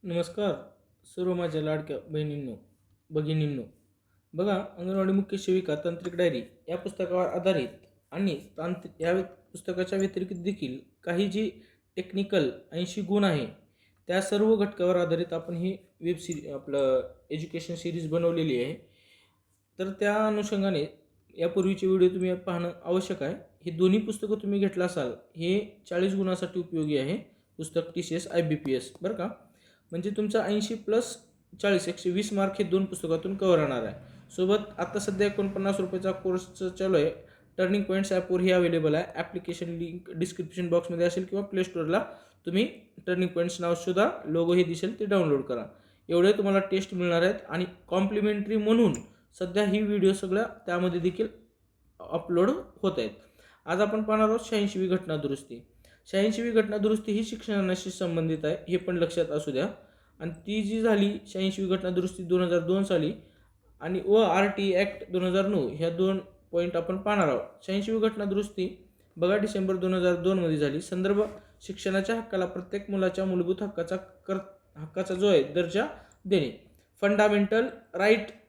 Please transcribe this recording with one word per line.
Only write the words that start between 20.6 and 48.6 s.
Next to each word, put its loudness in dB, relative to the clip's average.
यापूर्वीचे 0
व्हिडिओ 6
तुम्ही 0
पाहणं -4
आवश्यक -2
आहे. -2
ही -6
दोन्ही 4
पुस्तकं -2
तुम्ही -2
घेतला 0
असाल, -2
हे -2
चाळीस 0
गुणासाठी -2
उपयोगी -2
आहे 0
पुस्तक -4
टीसीएस -6
आयबीपीएस, 0
बरं -2
का. -4
म्हणजे -4
तुमचा 0
ऐंशी 0
प्लस -2
चाळीस, 4
एकशे -4
वीस -2
मार्क 2
हे 2
दोन 2
पुस्तकातून -2
कव्हर 6
राहणार 0
आहे. -6
सोबत 4
आता -4
सध्या 0
एकोणपन्नास 0
रुपयाचा -2
कोर्स -2
चालू 2
आहे, 4
टर्निंग 2
पॉइंट्स 0
ॲपवर 2
ही 4
अवेलेबल 4
आहे. 2
ॲप्लिकेशन -6
लिंक -8
डिस्क्रिप्शन -4
बॉक्समध्ये 2
असेल 0
किंवा -4
प्ले -2
स्टोअरला 0
तुम्ही 0
टर्निंग 0
पॉइंट्स -2
नाव 2
शोधा, 2
लोगो 2
हे 6
दिसेल -2
ते -4
डाउनलोड 2
करा. -4
एवढे 6
तुम्हाला 4
टेस्ट -2
मिळणार 2
आहेत 4
आणि -2
कॉम्प्लिमेंटरी 0
म्हणून 4